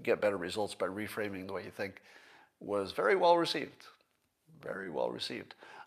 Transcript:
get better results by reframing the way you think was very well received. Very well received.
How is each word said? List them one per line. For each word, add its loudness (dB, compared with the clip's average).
get 4
better 4
results -2
by -2
reframing -4
the -8
way -6
you -12
think -8
was -2
very 4
well 8
received. -2
Very -6
well 0
received. -8